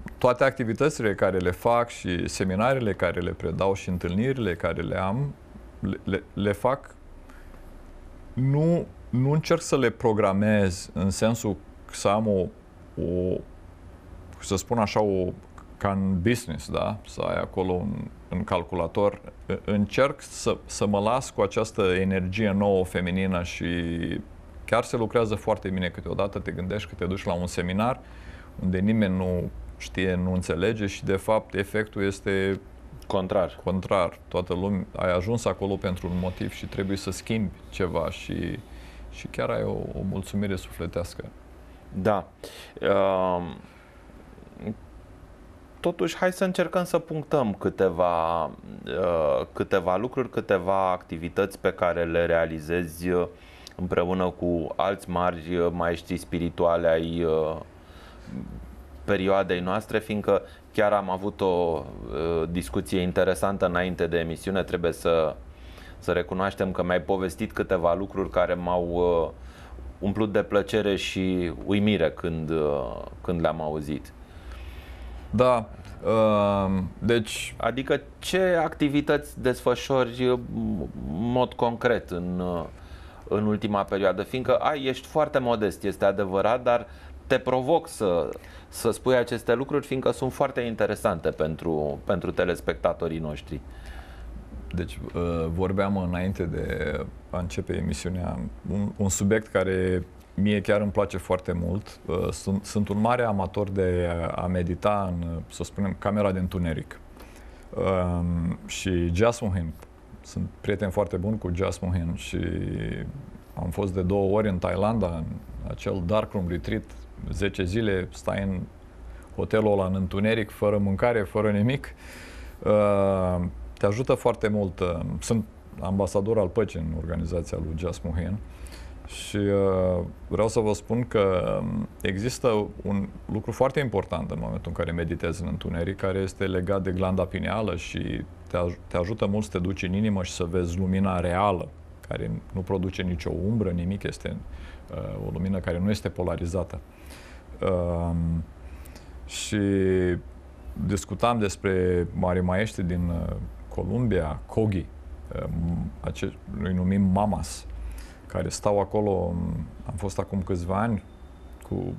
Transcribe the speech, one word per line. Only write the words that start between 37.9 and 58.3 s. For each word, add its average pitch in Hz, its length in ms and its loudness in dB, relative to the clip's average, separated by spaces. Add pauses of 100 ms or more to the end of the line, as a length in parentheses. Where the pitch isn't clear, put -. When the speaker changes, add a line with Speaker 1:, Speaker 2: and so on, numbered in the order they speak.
Speaker 1:
și, 87 500 -6 (520)
și - 160 -12
chiar - 220 -4
ai 113 140 0
o, 104 80 -2
o - 380 -6
mulțumire 98 460 -2
sufletească. - 680 -6 (760)
Speaker 2:
Da. 98 260 2 (540)
Um, 92 760 2 (2250)
totuși, 170 380 -2
hai 185 140 4
să 185 120 -2
încercăm 180 400 2
să 170 160 2
punctăm 147 540 0
câteva, 85 920 2
uh, 65 60 -6 (1040)
câteva 92 440 2
lucruri, 123 320 -2
câteva 95 640 2
activități 87 680 -2
pe 92 120 2
care 85 320 2
le 85 220 4
realizezi, 82 840 0
uh, 87 180 4 (480)
împreună 90 540 0
cu 85 460 0
alți 98 340 0
mari, 87 460 0
uh, 85 160 2
maestri 85 460 -2
spirituali 85 680 2
ai, 82 360 2
uh, 80 360 2 (1400)